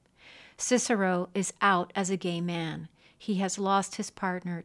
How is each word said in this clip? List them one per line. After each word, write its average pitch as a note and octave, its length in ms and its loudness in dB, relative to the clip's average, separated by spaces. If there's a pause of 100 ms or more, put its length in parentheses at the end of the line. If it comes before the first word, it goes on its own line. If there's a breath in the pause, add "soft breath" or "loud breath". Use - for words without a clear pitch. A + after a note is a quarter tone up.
(580 loud breath)
Cicero G3 760 2
is F#3+ 260 -2
out F#3 380 4
as F#3 120 0
a F#3+ 60 0
gay E3+ 240 -2
man. E3 480 -4 (300 soft breath)
He G#3 180 -2
has F#3+ 240 0
lost G3 360 2
his G#3 140 -6
partner F3+ 560 -4